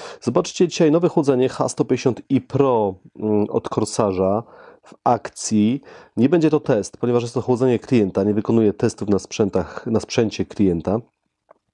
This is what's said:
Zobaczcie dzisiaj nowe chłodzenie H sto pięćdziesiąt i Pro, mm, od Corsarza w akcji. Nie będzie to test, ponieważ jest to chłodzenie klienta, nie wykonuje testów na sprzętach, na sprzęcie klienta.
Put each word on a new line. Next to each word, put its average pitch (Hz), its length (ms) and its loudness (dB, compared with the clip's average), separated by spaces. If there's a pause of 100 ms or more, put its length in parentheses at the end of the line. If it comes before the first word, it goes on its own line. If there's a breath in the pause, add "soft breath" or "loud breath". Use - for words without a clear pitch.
(200 loud breath)
Zobaczcie 160 480 -2
dzisiaj 156 220 2
nowe 170 180 2
chłodzenie 131 400 0
H 127 200 -4
sto - 160 -4
pięćdziesiąt 123 440 -2
i 135 120 0
Pro, 123 540 0 (220)
mm, 104 340 0
od - 180 -4
Corsarza 101 720 0 (440 loud breath)
w - 80 -20 (100)
akcji. 117 760 0 (360 loud breath)
Nie 113 120 4
będzie 156 220 2
to 151 100 2
test, 107 360 -2
ponieważ 120 260 0
jest 117 120 -8
to 123 60 -4
chłodzenie 123 380 2
klienta, 98 460 0
nie 104 100 2
wykonuje 110 380 2
testów 104 360 -4
na 101 100 2
sprzętach, - 680 -4
na 110 140 0
sprzęcie - 440 -2
klienta. 95 560 0 (720)